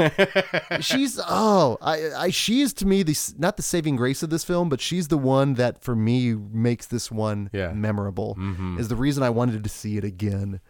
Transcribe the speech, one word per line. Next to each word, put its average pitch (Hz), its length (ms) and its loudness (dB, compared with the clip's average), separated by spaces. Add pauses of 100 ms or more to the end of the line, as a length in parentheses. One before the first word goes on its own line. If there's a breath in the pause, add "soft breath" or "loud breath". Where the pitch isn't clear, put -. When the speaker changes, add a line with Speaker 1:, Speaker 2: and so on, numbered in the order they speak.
(280)
Speaker 1:
<laughs> 180 520 -2
Speaker 2:
She's, 254 460 0
oh, 180 540 4
I, 156 320 -2
I, 175 180 -2
she's 233 440 2
to 190 120 -4
me 196 160 4
the 156 100 2
s-, - 260 -4
not 170 180 0
the - 60 -6
saving 156 340 0
grace 127 260 0
of 165 80 -6
this 160 140 -2
film, 175 240 0
but 135 120 0
she's 170 280 -2
the 156 100 2
one 135 360 4
that 120 280 0
for 123 140 -2
me 120 380 2
makes 110 520 0
this - 240 -4
one 107 420 -4
Speaker 1:
Yeah. 92 200 -2
Speaker 2:
memorable. 104 640 -2
Speaker 1:
Mm-hmm. 92 400 -4
Speaker 2:
Is 117 100 -2
the 117 80 -2
reason 139 260 0
I 123 80 4
wanted 117 340 0
to 107 60 -4
see 107 260 -6
it 101 80 -4
again. 98 640 -4